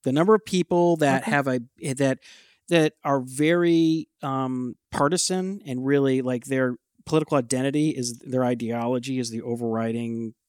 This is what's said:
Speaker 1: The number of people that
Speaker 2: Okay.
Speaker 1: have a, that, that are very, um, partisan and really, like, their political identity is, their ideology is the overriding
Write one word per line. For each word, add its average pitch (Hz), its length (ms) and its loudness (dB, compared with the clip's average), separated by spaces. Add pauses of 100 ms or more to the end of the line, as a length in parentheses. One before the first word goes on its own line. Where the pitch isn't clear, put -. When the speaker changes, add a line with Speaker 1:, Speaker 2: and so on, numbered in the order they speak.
Speaker 1:
The 131 80 0
number 175 220 6
of 214 100 0
people 175 520 2
that 139 260 2
Speaker 2:
Okay. - 80 -4
Speaker 1:
have 143 160 2
a, 127 140 0 (340)
that, 131 240 0 (500)
that 156 260 2 (100)
are 139 160 0
very, 160 880 2 (140)
um, 131 520 -4 (160)
partisan 185 760 -2
and 127 220 -6
really, 135 360 2
like, 123 240 -4
their 131 300 0 (300)
political 156 300 0
identity 139 540 0
is, 120 280 -6
their 127 260 -2
ideology 120 760 -2
is 120 120 -6
the 113 120 -8
overriding 117 920 -4 (140)